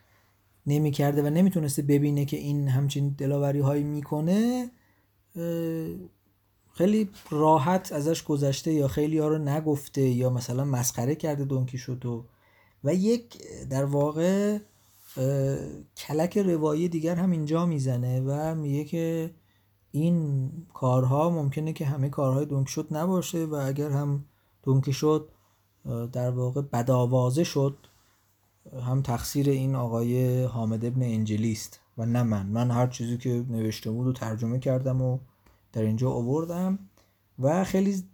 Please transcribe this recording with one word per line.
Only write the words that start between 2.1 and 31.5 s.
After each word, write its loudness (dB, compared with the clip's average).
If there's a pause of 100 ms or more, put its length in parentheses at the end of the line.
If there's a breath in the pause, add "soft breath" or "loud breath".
که -4
این -2
همچین 0
دلاوری‌هایی 0
می‌کنه، -2 (640 soft breath)
اه، -8 (1300)
خیلی 2 (200)
راحت 4
ازش 0
گذشته 0
یا 4
خیلی 2
ها 2
رو 2
نگفته 0
یا 2
مثلاً -2
مسخره 0
کرده -2
دونکیشوتو -4 (580 soft breath)
و 2
یک 0 (260)
در 0
واقع، 0 (580)
اه، 0 (400)
کلک -2
روایی 2
دیگر -2
هم 2
اینجا 0
می‌زنه 0
و -2
میگه -2
که -4 (560 soft breath)
این 0 (220)
کارها 2
ممکنه -2
که -6
همه 0
کارهای 0
دونکیشوت -2
نباشه -2
و -4
اگر -2
هم -2 (380 soft breath)
دونکیشوت، 2 (640 soft breath)
اه، -6
در -2
واقع -2
بدآوازه 2
شد، -2 (920 soft breath)
هم 0
تقصیر 0
این 0
آقای 0
حامد -2
ابن 0
انجلیست -2 (180)